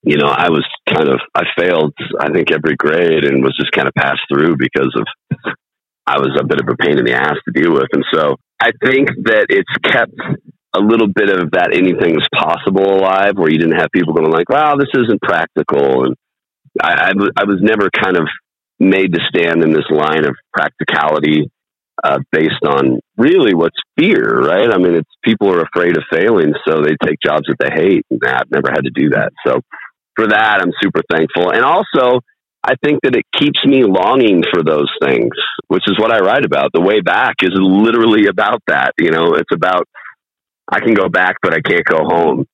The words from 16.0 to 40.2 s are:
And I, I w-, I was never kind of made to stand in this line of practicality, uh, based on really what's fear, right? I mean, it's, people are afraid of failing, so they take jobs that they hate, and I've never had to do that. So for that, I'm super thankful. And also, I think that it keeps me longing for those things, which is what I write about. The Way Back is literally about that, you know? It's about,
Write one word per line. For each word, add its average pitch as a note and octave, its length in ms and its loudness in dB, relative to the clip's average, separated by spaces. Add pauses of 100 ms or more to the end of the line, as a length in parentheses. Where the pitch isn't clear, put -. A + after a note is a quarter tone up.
And B1+ 100 -2 (680)
I, E2+ 120 0
I E2+ 160 0
w-, G2 280 0
I G2+ 80 0
was G2 160 0
never G#2 280 2
kind F#2 280 -2
of D#2 100 0 (520)
made F#2+ 340 2
to E2+ 160 0
stand E2 340 0
in D#2+ 80 2
this D2+ 180 0
line D2+ 360 0
of C2+ 100 -2 (160)
practicality, D2+ 1000 -2 (520)
uh, C#2+ 160 0 (120)
based D#2 340 0
on C#2 340 0 (180)
really C3+ 360 4
what's E2 240 0 (200)
fear, B1+ 440 2
right? G2 320 2
I F#2+ 40 2
mean, F2+ 180 2
it's, D#2+ 140 -2 (140)
people G#2 300 0
are E2+ 80 2
afraid F2 340 0
of D2+ 160 -2
failing, E2 420 2 (140)
so D#2 140 2
they D2+ 140 2 (100)
take D#2 180 -4
jobs D2+ 240 0
that D#2 120 -2
they C2 100 0
hate, D#2+ 400 0
and B1 160 -2
I've B1+ 240 -2
never C#2 220 0
had C#2+ 140 -2
to C2 60 -4
do C#2 200 0
that. G#1+ 200 -2 (140)
So B1+ 160 0 (540)
for A2 120 0
that, G#2+ 340 2
I'm F2+ 100 -2 (100)
super F2+ 200 0 (100)
thankful. E2+ 400 0
And - 120 0
also, B2+ 580 2 (420)
I B2+ 200 0
think D3 200 0
that B2+ 120 2
it - 100 0 (120)
keeps C#3+ 280 0
me C3+ 180 4
longing G2 680 2
for E2+ 120 0
those D2+ 260 0 (140)
things, A#1+ 320 0 (320)
which F#2 180 0
is G2+ 140 0
what A2 120 2
I A2+ 80 2
write A2 260 2
about. C#2 280 0
The E2 80 2
Way G2+ 200 2
Back G2 400 0
is F#2 120 0
literally G#2+ 760 4
about G#2 400 -2
that, C2 300 0
you E2 140 0
know? E2 240 2
It's E2+ 180 -2
about, F2+ 340 -2 (840)